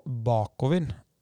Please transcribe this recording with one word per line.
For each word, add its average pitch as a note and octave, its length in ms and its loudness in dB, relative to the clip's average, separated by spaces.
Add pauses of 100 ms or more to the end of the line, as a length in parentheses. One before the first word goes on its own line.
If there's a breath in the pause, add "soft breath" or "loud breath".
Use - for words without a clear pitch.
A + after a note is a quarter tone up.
bakover, B2 800 0 (340)